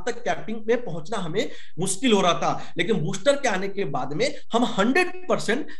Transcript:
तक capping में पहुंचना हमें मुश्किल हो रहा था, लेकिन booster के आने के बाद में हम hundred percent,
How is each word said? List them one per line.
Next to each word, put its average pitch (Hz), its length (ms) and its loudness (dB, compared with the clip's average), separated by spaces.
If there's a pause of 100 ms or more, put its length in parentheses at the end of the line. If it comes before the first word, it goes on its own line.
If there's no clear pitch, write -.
तक 233 180 -4
capping 196 420 -2
में 240 180 0
पहुंचना 170 340 -4
हमें 180 320 -2 (280)
मुश्किल 208 340 2
हो 196 80 6
रहा 175 140 4
था, - 440 -2
लेकिन 208 180 2
booster 190 400 2
के 262 120 0
आने 196 200 0
के 196 160 -2
बाद 135 280 -4
में 233 260 -2 (140)
हम 240 120 4
hundred 277 640 2
percent, 226 380 0 (140)